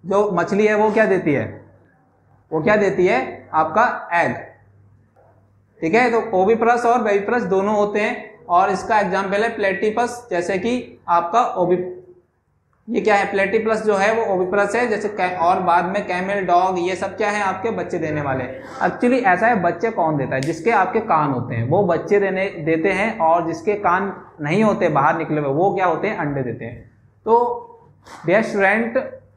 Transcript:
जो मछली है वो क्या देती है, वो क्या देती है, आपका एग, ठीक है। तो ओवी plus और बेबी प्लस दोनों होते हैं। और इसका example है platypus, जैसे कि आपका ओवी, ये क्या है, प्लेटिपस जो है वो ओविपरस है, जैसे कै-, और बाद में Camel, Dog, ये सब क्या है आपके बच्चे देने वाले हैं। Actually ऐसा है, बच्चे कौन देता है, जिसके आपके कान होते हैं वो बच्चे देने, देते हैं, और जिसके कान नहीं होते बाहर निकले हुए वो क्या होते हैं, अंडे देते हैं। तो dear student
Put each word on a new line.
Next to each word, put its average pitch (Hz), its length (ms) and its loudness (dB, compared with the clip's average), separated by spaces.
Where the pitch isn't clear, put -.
जो 202 260 0
मछली 185 340 0
है 214 80 4
वो 214 160 2
क्या 220 160 2
देती 180 260 0
है, - 280 -4
वो 156 100 -2
क्या 214 140 4
देती 185 300 2
है, 247 480 -2
आपका - 580 0
एग, 151 220 0
ठीक 160 140 -2
है। 247 160 4
तो 220 280 0
ओवी 196 160 4
plus 233 300 2
और 233 180 2
बेबी 202 160 2
प्लस 220 240 0
दोनों 190 340 0
होते 208 240 0
हैं। - 480 -6
और 185 220 4
इसका 208 300 0
example 196 420 -2
है 233 140 -2
platypus, 214 760 -2
जैसे 185 280 -2
कि 240 500 -4
आपका 202 360 2
ओवी, 180 320 0
ये 220 120 -2
क्या 202 140 2
है, 196 160 0
प्लेटिपस 208 540 0
जो 208 120 2
है 208 180 2
वो 208 200 -2
ओविपरस 202 400 0
है, 240 140 0
जैसे 208 200 -2
कै-, 180 300 -4
और 180 220 2
बाद 170 240 2
में 196 220 -4
Camel, 190 400 -4
Dog, 180 320 2
ये 180 180 -2
सब 190 200 -6
क्या 208 140 -2
है 208 120 -2
आपके 190 280 -2
बच्चे 180 280 -4
देने 151 220 -4
वाले 131 240 -4
हैं। - 180 -12
Actually 240 420 2
ऐसा 185 220 4
है, 233 160 2
बच्चे 175 280 0
कौन 165 260 0
देता 135 180 -2
है, 131 60 -2
जिसके 160 300 -2
आपके 220 300 2
कान 156 300 2
होते 120 240 -4
हैं 117 140 -2
वो 180 140 4
बच्चे 185 380 2
देने, 190 260 0
देते 160 420 0
हैं, 196 300 0
और 165 280 4
जिसके 165 280 -2
कान 185 380 0
नहीं 170 240 2
होते 190 240 2
बाहर 151 300 2
निकले 156 220 -2
हुए 143 100 -2
वो 175 240 2
क्या 185 120 0
होते 170 220 0
हैं, 208 80 -4
अंडे 143 260 -4
देते 117 220 -8
हैं। - 260 -16
तो 240 420 0
dear 196 160 4
student 220 800 0